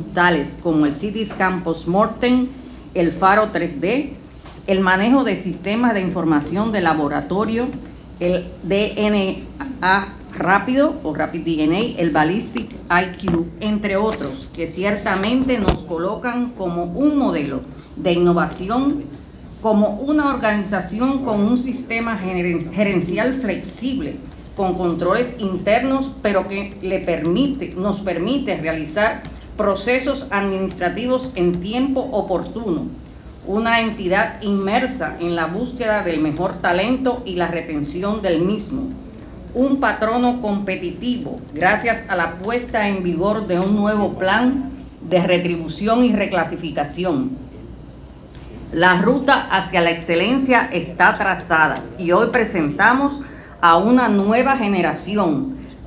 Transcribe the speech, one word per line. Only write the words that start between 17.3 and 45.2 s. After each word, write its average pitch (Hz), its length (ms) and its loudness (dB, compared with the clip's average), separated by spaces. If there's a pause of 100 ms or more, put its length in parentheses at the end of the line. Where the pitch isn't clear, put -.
de 175 180 2
innovación, 185 920 2 (580)
como 208 400 2
una 294 280 2
organización 214 960 0
con 208 160 0
un 220 180 4
sistema 233 600 -4
geren-, 180 540 -2
gerencial 202 640 2
flexible, 190 840 -4 (380)
con 185 200 0
controles 175 640 0
internos, 226 720 0 (100)
pero 196 260 2
que 202 340 -6
le 190 180 -2
permite, 180 760 0
nos 190 240 -2
permite 190 580 -2
realizar 160 640 -2 (340)
procesos 247 720 0
administrativos 196 1080 -2
en 175 260 2
tiempo 254 400 0 (100)
oportuno, 190 720 -2 (640)
una 226 340 2
entidad 202 600 0
inmersa 202 800 0
en 170 160 -2
la 165 120 0
búsqueda 214 560 -2
del 165 160 0
mejor 156 400 -2
talento 240 680 2
y 190 100 -4
la 175 120 0
retención 165 760 -4
del 175 200 2
mismo, 190 480 -2 (640)
un 269 260 4
patrono 240 600 2
competitivo 196 1000 -4 (140)
gracias 208 540 2
a 196 80 -2
la 170 200 0
puesta 214 520 -2
en 190 160 0
vigor 185 440 0
de 180 120 2
un 196 160 2
nuevo 208 380 2
plan 233 580 2 (380)
de 175 120 6